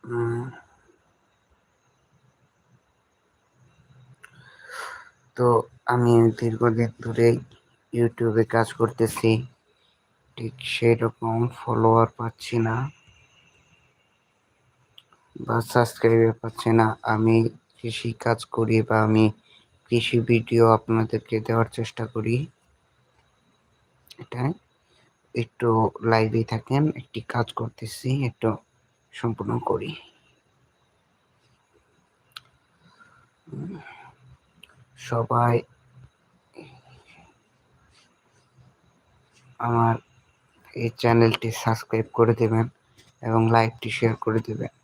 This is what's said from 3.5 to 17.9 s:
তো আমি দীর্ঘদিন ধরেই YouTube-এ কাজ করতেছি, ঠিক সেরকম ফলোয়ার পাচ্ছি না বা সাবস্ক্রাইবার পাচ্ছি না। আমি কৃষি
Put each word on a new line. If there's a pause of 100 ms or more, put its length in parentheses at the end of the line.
তো (460)
আমি (280)
দীর্ঘদিন (140)
ধরেই (560)
YouTube-এ (100)
কাজ (120)
করতেছি, (1040)
ঠিক (200)
সেরকম (220)
ফলোয়ার
পাচ্ছি (100)
না (2500)
বা (160)
সাবস্ক্রাইবার
পাচ্ছি
না। (260)
আমি (400)
কৃষি (140)